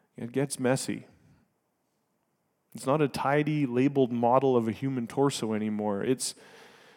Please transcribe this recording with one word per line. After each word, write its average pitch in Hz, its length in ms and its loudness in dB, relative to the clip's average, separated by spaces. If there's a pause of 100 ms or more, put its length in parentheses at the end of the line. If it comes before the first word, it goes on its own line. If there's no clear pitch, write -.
(160)
it 117 160 -10
gets 135 300 -2
messy. 127 460 -2 (1700)
It's - 120 -16
not 147 160 2
a 147 60 4
tidy, 147 580 0
labeled 131 460 2
model 123 460 4
of 113 100 0
a 110 60 0
human 127 340 -6
torso 131 460 0
anymore. 104 500 -2
It's, 127 320 -2 (600)